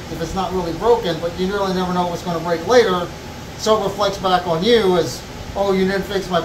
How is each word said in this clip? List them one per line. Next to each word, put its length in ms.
if 100
it's 140
not 160
really 260
broken, 440
but 180
you 80
really 260
never 200
know 140
what's 160
gonna 200
break 240
later. 400
So 220
it 40
reflects 340
back 280
on 180
you 340
as 260
"Oh, 180
you 120
didn't 180
fix 260
my 160